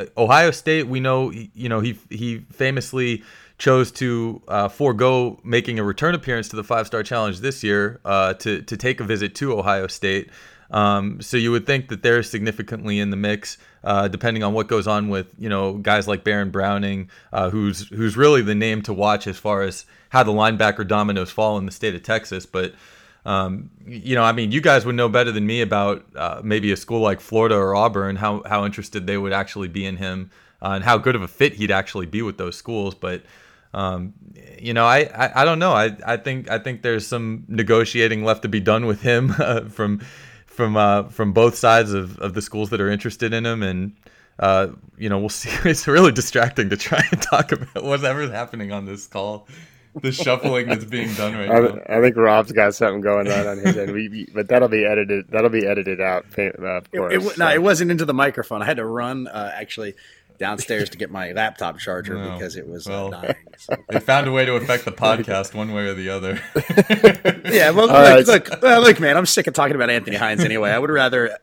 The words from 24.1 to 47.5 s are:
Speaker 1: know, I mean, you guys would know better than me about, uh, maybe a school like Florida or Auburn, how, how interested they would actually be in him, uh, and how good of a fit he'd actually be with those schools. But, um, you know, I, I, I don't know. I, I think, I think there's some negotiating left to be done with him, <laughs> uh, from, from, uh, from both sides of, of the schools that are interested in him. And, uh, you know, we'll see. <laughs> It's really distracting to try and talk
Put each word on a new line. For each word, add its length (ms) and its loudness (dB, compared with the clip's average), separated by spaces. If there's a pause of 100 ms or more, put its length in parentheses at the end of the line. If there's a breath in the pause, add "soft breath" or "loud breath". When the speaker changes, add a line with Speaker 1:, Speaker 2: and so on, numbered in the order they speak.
Speaker 1:
know, 80 4
I 100 4
mean, 180 -2
you 100 0
guys 240 4
would 100 -4
know 120 2
better 240 2
than 140 -2
me 160 -2
about, 440 -2 (100)
uh, 280 -6
maybe 280 0
a 60 -2
school 220 -6
like 220 0
Florida 340 2
or 200 2
Auburn, 400 0
how, 300 -4
how 200 -2
interested 420 -8
they 100 -2
would 160 -4
actually 360 -6
be 160 -8
in 120 -8
him, 320 -8 (320 soft breath)
uh, 100 -6
and 120 -4
how 140 4
good 180 0
of 60 -6
a 60 -8
fit 260 0
he'd 180 -4
actually 340 -4
be 160 -6
with 160 -8
those 200 -8
schools. 380 -8
But, 280 -10 (500 soft breath)
um, 400 -6 (460)
you 140 -8
know, 120 4
I, 300 4
I, 260 0
I 40 6
don't 140 2
know. 120 2
I, 240 2 (100)
I 120 -2
think, 340 -8
I 80 -2
think 220 -10
there's 260 -2
some 400 -6
negotiating 800 2
left 160 0
to 80 -6
be 100 0
done 260 2
with 160 -2
him, 340 2
<laughs> 40 -2
uh, 300 -2
from, 320 -2 (440 loud breath)
from, 300 -2
uh, 280 4
from 280 -4
both 240 6
sides 380 4
of, 260 -6
of 140 -6
the 80 -4
schools 300 -6
that 100 0
are 80 0
interested 440 -4
in 120 -2
him. 180 -4
And, 320 -4 (420 soft breath)
uh, 300 2 (300)
you 100 -8
know, 120 -2
we'll 100 -4
see. 280 -10
<laughs> 120 0
It's 180 -2
really 240 6
distracting 600 -2
to 60 0
try 320 -2
and 120 -2
talk 320 0